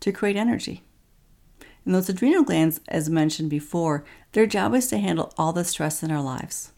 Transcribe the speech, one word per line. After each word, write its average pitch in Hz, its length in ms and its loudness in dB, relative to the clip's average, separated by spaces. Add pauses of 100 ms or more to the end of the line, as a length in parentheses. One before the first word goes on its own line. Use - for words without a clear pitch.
to 202 120 0
create 202 240 0
energy. 220 460 -2 (1040)
And 185 80 2
those 185 140 2
adrenal 269 360 4
glands, 160 440 2
as 160 220 -2
mentioned 156 400 0
before, 151 560 -2 (260)
their 220 140 6
job 208 280 0
is 254 140 2
to 220 80 -2
handle 180 400 -2
all 165 160 0
the 175 120 -2
stress 156 380 -4
in 160 80 -4
our 151 120 -2
lives. - 560 -8